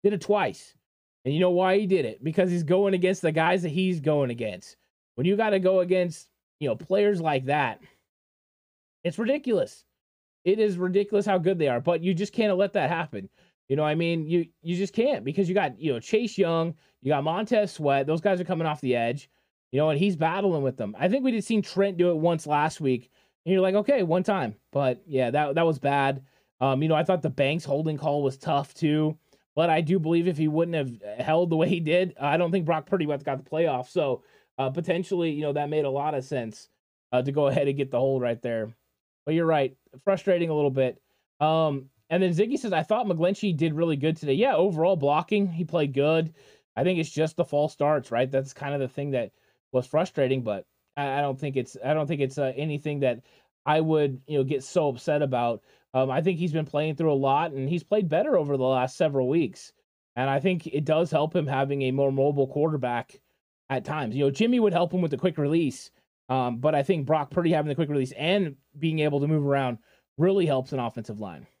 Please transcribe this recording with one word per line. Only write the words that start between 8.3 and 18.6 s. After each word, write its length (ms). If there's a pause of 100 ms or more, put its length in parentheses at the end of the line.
it's 160
ridiculous. 680 (600)
It 160
is 180
ridiculous 480
how 120
good 200
they 80
are, 140
but 240
you 100
just 180
can't 240
let 180
that 140
happen. 400 (400)
You 60
know 80
what 60
I 80
mean? 320
You, 180 (160)
you 140
just 160
can't 320
because 240
you 80
got, 240
you 120
know, 60
Chase 400
Young, 360 (280)
you 60
got 160
Montez 480
Sweat. 340
Those 140
guys 200
are 40
coming 240